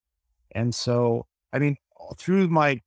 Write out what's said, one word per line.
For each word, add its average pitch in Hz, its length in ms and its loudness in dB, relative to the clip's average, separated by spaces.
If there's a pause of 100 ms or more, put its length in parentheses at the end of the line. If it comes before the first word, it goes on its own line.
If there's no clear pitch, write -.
(520)
And 117 220 -2
so, 120 520 0 (260)
I 139 60 -2
mean, 143 180 0 (400)
through 185 320 2
my 147 380 2